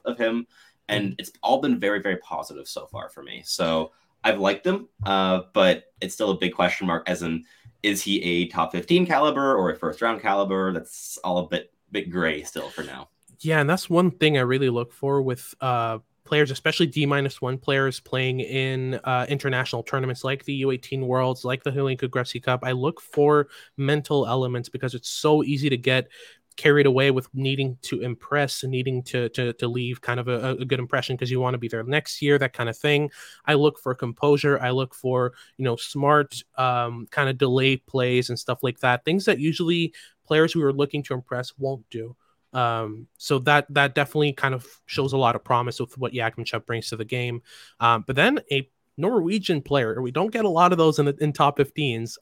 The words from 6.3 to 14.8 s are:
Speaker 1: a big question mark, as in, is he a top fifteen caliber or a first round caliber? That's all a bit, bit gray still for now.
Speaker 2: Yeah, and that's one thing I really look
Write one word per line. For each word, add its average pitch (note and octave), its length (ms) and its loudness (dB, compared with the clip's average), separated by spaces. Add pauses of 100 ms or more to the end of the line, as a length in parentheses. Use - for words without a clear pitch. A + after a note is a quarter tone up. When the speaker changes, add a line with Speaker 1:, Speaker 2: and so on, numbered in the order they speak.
Speaker 1:
a F2+ 60 0
big F2+ 180 -2
question F2+ 320 0
mark, E2+ 200 -2
as F2 140 -2
in, E2 240 -4 (380)
is G2+ 180 0
he G2 220 -2
a F2 240 0
top E2+ 240 -2
fifteen E3+ 340 2
caliber C#3+ 500 2
or F#2 140 2
a D#2 60 -2
first - 260 -6
round A2+ 180 0
caliber? F#2+ 540 0
That's - 500 -10
all F2+ 140 -2
a E2+ 100 -2
bit, G#2+ 240 -6 (200)
bit G2 180 -6
gray D#2+ 320 -2
still D2 280 -10
for - 120 -12
now. C#2 280 -14 (300)
Speaker 2:
Yeah, D#3 200 0
and C#3+ 100 2
that's F#3 180 0
one F3 220 4
thing D3+ 280 2
I C3 40 4
really C3 280 2
look A#2+ 220 -4